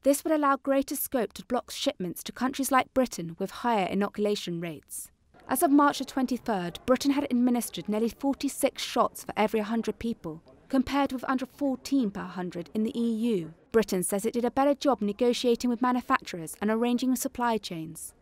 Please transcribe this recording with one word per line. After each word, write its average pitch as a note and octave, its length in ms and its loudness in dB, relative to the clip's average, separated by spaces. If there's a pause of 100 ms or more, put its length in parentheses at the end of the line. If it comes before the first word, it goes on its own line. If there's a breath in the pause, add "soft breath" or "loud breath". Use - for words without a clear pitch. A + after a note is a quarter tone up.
This C#4+ 200 4
would D#4+ 120 2
allow C#4+ 220 2
greater C#4 400 0
scope - 360 -2
to - 140 -16
block - 240 -4
shipments - 540 -4
to - 80 -12
countries - 380 -2
like C4 220 2
Britain F3 460 -2
with F#3+ 120 -4
higher A3 360 0
inoculation G3+ 720 -2
rates. - 500 -12 (380)
As C4 140 0
of E4+ 80 4
March C#4+ 280 6
the C4+ 60 -4
twenty-third, A3+ 800 -2
Britain C4 280 2
had C#4+ 180 0
administered A#3+ 580 0
nearly G#3+ 220 0
forty-six - 720 -2
shots - 420 -2
for - 100 -12
every G#3+ 260 2
hundred G#3+ 380 -2
people, E3+ 440 -8 (260)
compared C4+ 440 2
with B3+ 140 -8
under C4 200 -2
fourteen C4 640 0
per G3+ 100 -10
hundred F3 540 -8
in G#3+ 100 0
the A3+ 140 -4
E A#3 160 2
U. G#3+ 400 -2 (180)
Britain G3 300 2
says G3 240 -2
it - 80 -4
did A#3+ 100 0
a A#3+ 60 2
better C#4 240 4
job C4+ 260 2
negotiating A#3+ 720 2
with A#3 100 -2
manufacturers B3 800 -2
and G#3+ 100 2
arranging A#3+ 460 2
supply A#3+ 400 -2
chains. D#3+ 640 -8